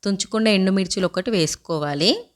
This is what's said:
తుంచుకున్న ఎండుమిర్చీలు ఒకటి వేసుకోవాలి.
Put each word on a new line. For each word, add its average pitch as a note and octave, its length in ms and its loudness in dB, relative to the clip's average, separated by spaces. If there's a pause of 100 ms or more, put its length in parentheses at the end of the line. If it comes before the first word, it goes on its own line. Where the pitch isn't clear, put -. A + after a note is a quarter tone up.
తుంచుకున్న A3 440 -2 (100)
ఎండుమిర్చీలు F#3+ 520 0
ఒకటి F#3 260 -4
వేసుకోవాలి. D#3 760 0 (240)